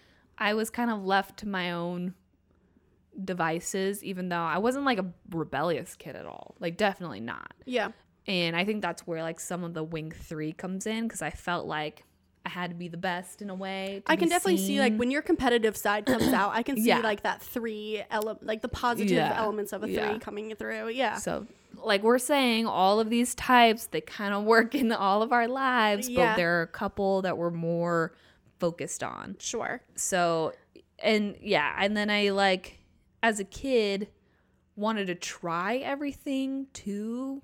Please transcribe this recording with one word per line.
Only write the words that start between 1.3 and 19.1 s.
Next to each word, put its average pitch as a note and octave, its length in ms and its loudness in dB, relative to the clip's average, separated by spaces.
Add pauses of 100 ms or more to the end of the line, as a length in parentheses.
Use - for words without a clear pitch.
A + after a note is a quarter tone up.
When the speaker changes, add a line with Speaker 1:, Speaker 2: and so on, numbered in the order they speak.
Speaker 1:
to G#3+ 80 -8
my F3+ 240 -2
own F3 420 -4 (1120)
devices, F#3 800 -2
even F#3 240 -6
though F3 140 -2
I E3 160 0
wasn't, B3+ 260 0
like, B3 140 2
a F#3 80 -2 (240)
rebellious D#3 680 -2
kid - 200 -14
at - 100 -12
all. - 340 -14
Like, E3+ 160 -6
definitely F3+ 440 -2
not. F2 320 -10 (140)
Speaker 2:
Yeah. A#3+ 240 -2 (360)
Speaker 1:
And F3 300 0
I F3+ 80 2
think G#3 180 -2
that's E3+ 240 -6
where, D#3+ 160 -4
like, E3 180 -6
some F3 240 -6
of E3+ 100 -8
the D#3+ 100 -4
wing D#3+ 260 -6
three D#3 420 -8
comes F#3+ 340 -6
in, A3+ 220 -2
'cause - 140 -8
I D3+ 80 -4
felt - 360 -6
like D3+ 380 -6 (420)
I - 20 -6
had F3 220 -6
to E3+ 60 -10
be F3 120 -10
the E3+ 80 -10
best F3+ 460 -6
in G3+ 80 -10
a F#3 40 -8
way F#3+ 520 -6
to - 60 -2
Speaker 2:
I D#4+ 40 4
can E4 120 2
Speaker 1:
be - 20 4
Speaker 2:
definitely F4 280 4
see, D4 220 0
like, B3+ 120 4
Speaker 1:
seen. G#3+ 60 0
Speaker 2:
when B3 120 2
your C#4+ 120 2
competitive A#3+ 540 2
side G#3 300 0
comes B3 160 4
Speaker 1:
<clears throat> C4 100 4
Speaker 2:
out, G3+ 220 2
I A#3 80 2
can C#4 140 -2
see, A3 120 0
Speaker 1:
Yeah. - 120 6
Speaker 2:
like, G#3+ 220 0
that F#3+ 200 -2
three G#3+ 680 -6
ele-, G#3+ 320 -2
like, A3 200 -4
the B3 60 -6
positive A3 440 0